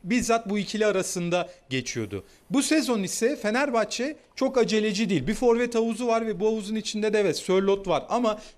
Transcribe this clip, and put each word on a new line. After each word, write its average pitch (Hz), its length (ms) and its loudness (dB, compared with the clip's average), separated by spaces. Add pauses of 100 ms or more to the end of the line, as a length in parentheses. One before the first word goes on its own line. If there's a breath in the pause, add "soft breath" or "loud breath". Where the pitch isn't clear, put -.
bizzat 226 460 0
bu 208 80 0
ikili 214 280 0
arasında 180 640 0 (220 loud breath)
geçiyordu. 113 540 -4 (260 soft breath)
Bu 262 120 2
sezon 254 400 2
ise 226 340 0
Fenerbahçe 240 800 -2 (200 loud breath)
çok 262 220 0
aceleci 214 520 2
değil. 143 160 0
Bir 214 80 0
forvet 240 400 2
havuzu 226 320 0
var 226 200 2
ve 202 140 -4
bu 214 60 2
havuzun 220 280 -2
içinde 214 380 -4
de 214 80 4
evet 180 160 2
Sörloth 196 520 2
var 156 200 2
ama 214 300 0 (200 loud breath)